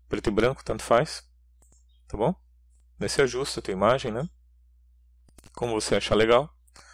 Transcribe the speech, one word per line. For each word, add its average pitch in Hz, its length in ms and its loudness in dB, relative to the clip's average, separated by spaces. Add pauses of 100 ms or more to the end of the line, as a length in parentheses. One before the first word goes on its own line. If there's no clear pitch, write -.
preto - 180 -4
e 117 40 0
branco, 110 320 0
tanto 110 200 -6
faz, 127 400 0 (840)
tá - 100 -12
bom? 131 180 -2 (640)
Daí 101 80 -6
você - 140 0
ajusta 127 380 -2
a - 40 -10
tua - 80 -8
imagem, 110 400 0
né? 127 180 -6 (1200)
Como 117 260 -2
você - 160 0
achar 101 200 2
legal. 117 380 4 (400)